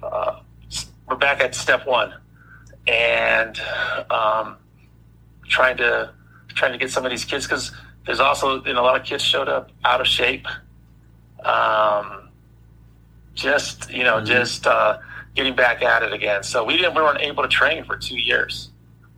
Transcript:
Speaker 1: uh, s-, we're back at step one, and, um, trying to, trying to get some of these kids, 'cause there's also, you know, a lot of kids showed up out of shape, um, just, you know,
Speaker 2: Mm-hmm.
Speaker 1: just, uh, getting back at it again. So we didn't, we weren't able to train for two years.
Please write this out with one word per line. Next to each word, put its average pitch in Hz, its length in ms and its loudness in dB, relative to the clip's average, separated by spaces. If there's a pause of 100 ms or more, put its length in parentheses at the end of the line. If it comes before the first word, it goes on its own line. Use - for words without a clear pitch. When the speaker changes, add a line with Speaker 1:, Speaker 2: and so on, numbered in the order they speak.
Speaker 1:
uh, - 380 -4 (280)
s-, - 180 -8 (220)
we're 127 60 -2
back 139 260 2
at 127 140 0
step - 320 0
one, 123 260 2 (760)
and, - 720 0 (520)
um, 107 460 0 (920)
trying 127 300 2
to, 117 360 0 (360)
trying - 240 0
to 120 60 -8
get 131 120 -4
some 131 140 -2
of 127 80 -2
these 117 120 -6
kids, 139 220 -4
'cause 135 240 -4 (340)
there's - 160 -4
also, 135 440 2
you 139 100 -4
know, 120 80 2
a - 20 4
lot 127 160 6
of - 60 -14
kids 110 160 -4
showed 139 260 2
up - 220 -2 (140)
out 123 160 2
of 123 80 0
shape, - 380 0 (1000)
um, 107 840 0 (1040)
just, - 560 -2
you 127 140 -2
know, 117 120 4
Speaker 2:
Mm-hmm. 110 100 -2
Speaker 1:
just, 120 400 0
uh, 113 320 4 (360)
getting 131 200 0
back 123 280 2
at 117 200 4
it 104 100 -2
again. 104 300 -2
So 120 220 0
we 143 120 0
didn't, 175 180 2
we 160 80 2
weren't 147 180 4
able 143 220 -2
to - 60 -2
train 147 360 0
for - 120 -8
two - 200 -10
years. 120 540 -2 (480)